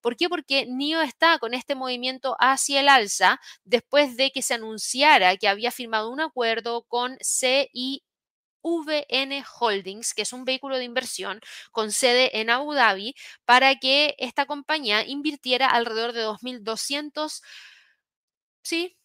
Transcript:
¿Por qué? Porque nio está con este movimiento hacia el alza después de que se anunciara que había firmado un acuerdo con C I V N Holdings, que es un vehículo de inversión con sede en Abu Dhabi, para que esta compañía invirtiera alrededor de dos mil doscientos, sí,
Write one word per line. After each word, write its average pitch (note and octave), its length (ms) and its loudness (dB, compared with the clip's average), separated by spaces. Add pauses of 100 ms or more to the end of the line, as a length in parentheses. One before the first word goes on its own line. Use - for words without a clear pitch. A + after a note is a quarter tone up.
¿Por A#3+ 160 -4
qué? F4 120 0
Porque C#4+ 380 -2
nio C#4+ 360 -2
está D#4+ 360 2
con A3+ 160 -6
este B3+ 200 -4
movimiento B3+ 640 -6
hacia C4+ 420 2
el C#4+ 80 4
alza G#3+ 520 4 (240)
después B3 520 0
de C4+ 140 2
que C4 120 -6
se - 120 -2
anunciara A3 800 4
que G#3 120 0
había G#3+ 220 0
firmado A3+ 400 -4
un C4+ 100 -8
acuerdo A#3 640 -2
con B3 380 -4
C C4 520 0
I C4 300 -6 (600)
V D#4 460 -2
N C4+ 340 -4 (160)
Holdings, G3+ 540 -4
que A3 100 -6
es - 120 -6
un B3+ 100 -14
vehículo C4 320 -4
de B3+ 80 -4
inversión A#3 560 -6 (320)
con G#3+ 200 -4
sede B3 480 2
en A3 100 -2
Abu C#4+ 240 -2
Dhabi, A3 400 2 (320)
para B3+ 300 6
que C#4+ 420 2
esta C4 260 -2
compañía C#4 640 -2
invirtiera C4+ 600 -2
alrededor A#3 460 0
de A#3 80 -6
dos G#3+ 220 -4
mil B3 200 -12
doscientos, D4 800 -6 (1200)
sí, E4+ 420 -6